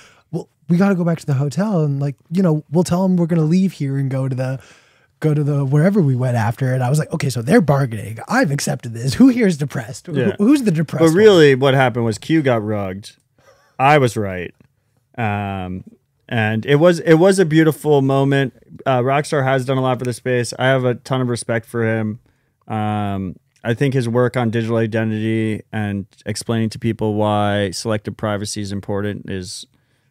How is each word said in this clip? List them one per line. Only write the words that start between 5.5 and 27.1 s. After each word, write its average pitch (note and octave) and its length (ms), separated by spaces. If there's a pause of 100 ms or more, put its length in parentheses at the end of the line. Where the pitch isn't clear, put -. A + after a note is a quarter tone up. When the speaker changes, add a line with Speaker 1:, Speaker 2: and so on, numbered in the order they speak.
Speaker 1:
wherever D#3 380
we C#3 160
went B2 180
after." A#2+ 380
And B2+ 100
I B2 60
was D3+ 100
like, - 140
"Okay, D#3+ 160
so B2 120
they're F3+ 200
bargaining. B2 640
I've A3 240
accepted C#3 420
this. A#2+ 200
Who C4 160
here A#3+ 180
is F3+ 100
depressed? C3 500
Who, D3+ 120
Speaker 2:
Yeah. C3 200
Speaker 1:
who's C4 240
the G#3 80
depressed D3 280
Speaker 2:
But D#3+ 120
Speaker 1:
one?" D#3+ 40
Speaker 2:
really, F3+ 400
what C3 180
happened B2 300
was A2+ 140
Q D#3+ 240
got B2 200
rugged. G2+ 500 (680)
I C#3+ 180
was B2+ 200
right. F#2+ 360 (640)
Um, G2 680 (440)
and A2 360
it C#3+ 100
was, E3 240
it E3 160
was F#3+ 240
a F#3+ 60
beautiful D3+ 560
moment. C#3 520 (320)
Uh, C3 140
Rockstar C#3 460
has C3+ 200
done C3 120
a C3 40
lot B2+ 180
for B2+ 60
the B2 80
space. B2 460
I B2+ 60
have C3 180
a B2 120
ton C3 260
of B2 80
respect A#2 360
for A#2 220
him. A2 320 (480)
Um, G#2 720 (260)
I A#2 100
think C3+ 200
his B2 140
work B2 300
on A#2+ 120
digital A2+ 280
identity A2 840 (100)
and G2+ 340 (200)
explaining A2+ 460
to - 80
people G#2+ 360